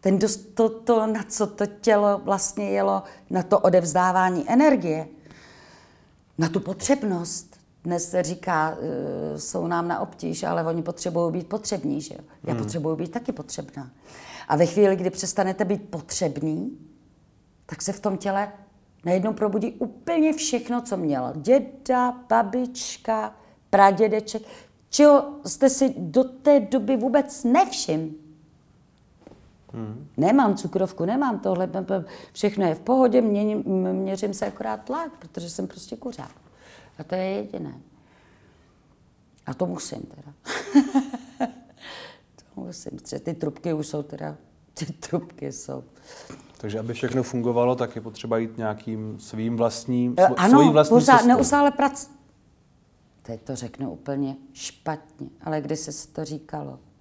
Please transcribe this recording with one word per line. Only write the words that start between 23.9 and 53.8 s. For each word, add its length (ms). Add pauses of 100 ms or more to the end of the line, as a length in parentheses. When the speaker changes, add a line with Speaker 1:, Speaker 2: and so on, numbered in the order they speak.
Speaker 1:
čeho 340 (220)
jste 240
si 280
do 260
té 360
doby 360
vůbec 480
nevšiml. 640 (1600)
Speaker 2:
Hmm. 340 (100)
Speaker 1:
Nemám 400
cukrovku, 480
nemám 340
tohle, 280
b-, 160
b-, 220 (280)
všechno 340
je 80
v 60
pohodě, 420
měním, 440
m-, 300
měřím 380
se 120
akorát 380
tlak, 340
protože 320
jsem 160
prostě 300
kuřák. 340 (680)
A 60
to 100
je 100
jediné. 560 (1700)
A 80
to 120
musím 360
teda. 300 (1120)
<laughs> 60 (1000)
To 60
musím, 380
protože 200
ty 160
trubky 380
už 140
jsou 160
teda, 340 (380)
ty 120
trubky 680
jsou. 320 (760)
Speaker 2:
Takže 200
aby 140
všechno 300
fungovalo, 540
tak 200
je 60
potřeba 360
jít 200
nějakým 640
svým 360
vlastním, 600
Speaker 1:
Eh, 80
Speaker 2:
svo-, 100
Speaker 1:
ano, 140
Speaker 2:
svojí 200
vlastní 260
Speaker 1:
pořád, 200
Speaker 2:
cestou. 120
Speaker 1:
neustále 420
prac-, 400 (1120)
teď 200
to 140
řeknu 340